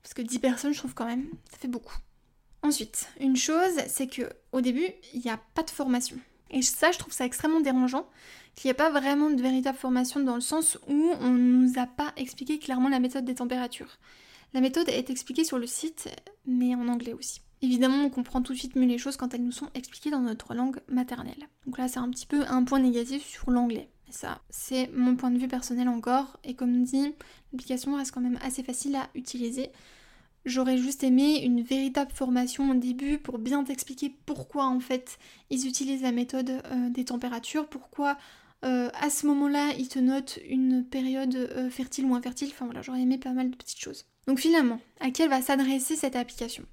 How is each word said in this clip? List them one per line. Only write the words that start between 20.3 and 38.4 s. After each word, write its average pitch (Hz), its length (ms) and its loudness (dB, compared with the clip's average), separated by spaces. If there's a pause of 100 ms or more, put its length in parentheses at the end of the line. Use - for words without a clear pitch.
langue 254 320 -2
maternelle. 247 640 -4 (180)
Donc 254 120 -8
là, 254 100 -2
c'est 254 100 -6
un 247 120 -4
petit - 160 -8
peu 285 200 2
un 254 160 4
point 262 160 4
négatif 254 460 2
sur - 260 -6
l'anglais. 240 380 2 (200)
Et - 40 -20
ça, - 380 -10
c'est - 420 -4
mon 247 240 4
point 254 140 0
de 247 80 2
vue 262 100 -2
personnel 247 400 -2
encore. 247 560 0
Et 254 100 -8
comme 247 300 2
dit, 277 300 0 (380)
l'application 262 440 -4
reste 269 160 -4
quand 247 80 -6
même 247 220 0
assez 262 200 -6
facile 269 340 -4
à 262 180 -4
utiliser. 254 560 -6 (720)
J'aurais 254 320 2
juste 262 260 0
aimé 277 400 6
une 247 200 2
véritable 269 500 0
formation 254 580 0
au 254 40 4
début 254 440 0
pour 254 200 -8
bien 269 260 0
t'expliquer 277 500 -6 (120)
pourquoi 269 400 -4
en 254 120 2
fait 254 400 -4 (300)
ils 262 180 -2
utilisent 262 360 -2
la 254 100 2
méthode, 247 380 -2
euh, 254 400 -2
des 247 160 -4
températures, 247 600 -4
pourquoi, 285 520 -4 (480)